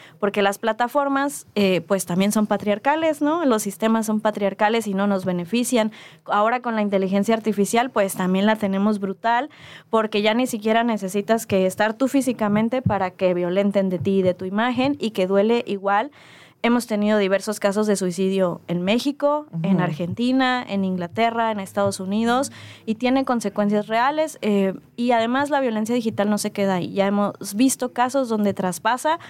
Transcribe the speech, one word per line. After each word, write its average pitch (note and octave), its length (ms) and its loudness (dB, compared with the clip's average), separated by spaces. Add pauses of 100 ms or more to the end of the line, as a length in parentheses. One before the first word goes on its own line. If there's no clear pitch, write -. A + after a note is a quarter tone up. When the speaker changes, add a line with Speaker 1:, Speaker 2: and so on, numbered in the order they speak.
(180)
Speaker 1:
Porque G3+ 240 0
las G3 160 2
plataformas, C#4 960 0
eh, F#3 280 2
pues, F#3 240 -2
también F#3+ 260 2
son G#3+ 140 2
patriarcales, C#4 760 0
¿no? D#4 220 0
Los A3 180 2
sistemas A3 440 0
son G#3+ 140 0
patriarcales G#3+ 680 0
y G3 60 -2
no G3 120 0
nos G3 180 0
benefician. G#3+ 680 0 (320)
Ahora A3+ 360 0
con A#3+ 140 -4
la G#3+ 80 0
inteligencia G3+ 540 2
artificial, A3 540 0
pues, G3 240 0
también F#3+ 320 2
la A3 100 4
tenemos G3+ 420 0
brutal, A3+ 500 -2 (420)
porque A3 320 0
ya G#3+ 120 4
ni B3 140 0
siquiera A3 340 0
necesitas G#3+ 640 -2
que F#3+ 200 2
estar G#3 280 0
tú C4 140 0
físicamente A#3 720 0
para F#3+ 300 0
que F#3 240 0
violenten F#3+ 560 0
de F3+ 80 -2
ti F#3+ 220 0
y - 20 2
de F3+ 100 2
tu F#3 140 -10
imagen B3 520 0
y A3 120 -4
que F#3+ 160 0
duele G#3+ 400 2
igual. G3+ 440 -2 (520)
Hemos A#3 240 2
tenido G#3+ 320 2
diversos G3 420 0
casos G#3 260 0
de G#3 100 2
suicidio F#3 720 0
en F3 140 -2
México, C#4+ 680 0
Speaker 2:
Ujú. E3 140 -8
Speaker 1:
en F#3+ 180 2
Argentina, B3 840 -2
en G3 180 -4
Inglaterra, A3 680 -2
en G#3 100 -4
Estados G3 400 -2
Unidos, A#3 520 0 (340)
y A3 100 -2
tiene C4 300 2
consecuencias G#3 600 0
reales. C#4+ 540 0
Eh, G3 340 0 (220)
y A#3+ 160 0
además A#3+ 380 2
la C#4+ 100 2
violencia A3+ 340 0
digital G#3+ 360 0
no G#3 80 2
se G3+ 140 -4
queda G3 240 0
ahí. F3+ 160 -4
Ya G3 140 2
hemos G3+ 480 -2
visto B3+ 380 0
casos B3+ 380 0
donde G#3 240 0
traspasa A#3 640 -2 (120)